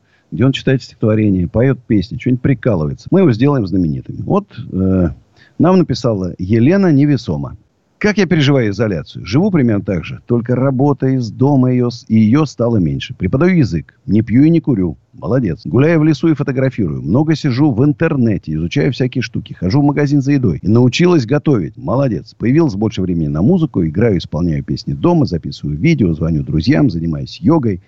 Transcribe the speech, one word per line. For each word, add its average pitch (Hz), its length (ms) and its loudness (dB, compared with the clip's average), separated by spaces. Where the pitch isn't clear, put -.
где 104 140 0
он 135 60 2
читает 131 300 -2
стихотворение, 107 640 0
поет 123 400 0
песни, 104 320 -2
что-нибудь 123 240 -2
прикалывается. 95 680 -2
Мы 180 80 4
его 165 120 4
сделаем 127 340 0
знаменитыми. 78 560 -4
Вот, 202 240 -2
э, 92 360 0
нам 180 200 4
написала 113 600 -2
Елена 127 520 2
Невесома. 131 680 0
«Как 208 200 0
я 196 80 2
переживаю 139 460 2
изоляцию. 98 520 -4
Живу 156 280 0
примерно 120 320 0
так 92 200 -4
же. - 220 -12
Только 120 300 -2
работа 135 500 0
из 131 240 -2
дома 127 400 2
ее 123 200 0
с-, 120 180 -14
и 110 100 2
ее 120 280 4
стало 117 320 -2
меньше. 71 360 -4
Преподаю 147 440 0
язык. 85 360 -2
Не 107 160 2
пью 113 200 2
и 156 80 6
не 165 100 2
курю. 95 360 -2
Молодец. 95 520 -4
Гуляю 156 360 2
в 151 40 2
лесу 156 220 0
и 165 80 2
фотографирую. 131 680 -2
Много 139 360 0
сижу 139 340 0
в 113 140 2
интернете, 131 680 0
изучаю 123 380 -2
всякие 123 300 -4
штуки. 104 300 -8
Хожу 101 300 0
в - 20 2
магазин 143 360 2
за 131 120 -2
едой. 117 300 0
И 82 60 -6
научилась 127 580 2
готовить. 117 500 -2
Молодец. 120 600 -4
Появилось 135 380 0
больше 104 280 -4
времени 85 260 -2
на 73 120 -2
музыку. 147 460 2
Играю, 92 320 0
исполняю 76 460 -4
песни 69 300 -6
дома, 160 300 2
записываю 76 540 -6
видео, 113 340 2
звоню 80 300 -2
друзьям, 117 480 0
занимаюсь 85 500 -6
йогой. 127 460 0